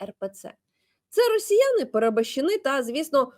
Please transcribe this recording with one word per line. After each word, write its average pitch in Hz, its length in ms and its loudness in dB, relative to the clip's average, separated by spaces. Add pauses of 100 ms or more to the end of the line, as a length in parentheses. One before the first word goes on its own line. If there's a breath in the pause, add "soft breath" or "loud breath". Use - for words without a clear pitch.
Р 196 160 -14
П 190 100 -8
Ц. - 260 -18 (540)
Це - 120 -2 (120)
росіяни, 440 520 2
порабощені 226 760 0
та, 269 240 -2
звісно, 262 560 -2